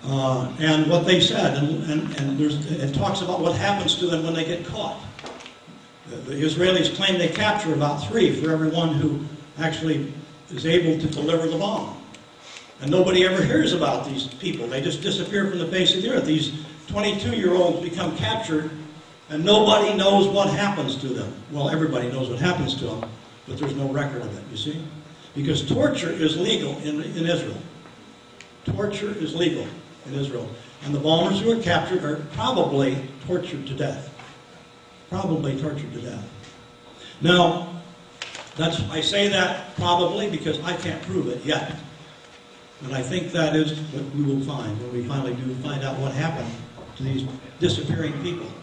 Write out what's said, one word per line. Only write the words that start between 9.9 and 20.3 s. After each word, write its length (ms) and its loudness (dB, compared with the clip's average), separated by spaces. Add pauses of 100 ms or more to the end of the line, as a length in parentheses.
is 160 -4
able 340 4
to 60 -2
deliver 420 2
the 100 0
bomb. 380 -2 (840)
And 100 -2
nobody 340 6
ever 180 4
hears 300 4
about 340 2
these 200 -4
people. 400 -6
They 160 -4
just 180 -2
disappear 480 0
from 100 -2
the 100 -2
face 280 4
of 60 -2
the 80 0
earth. 160 2
These 260 2 (360)
twenty-two-year-olds 920 2
become 360 -4
captured, 540 -2 (600)
and 120 -2
nobody 540 6
knows 320 6
what 220 4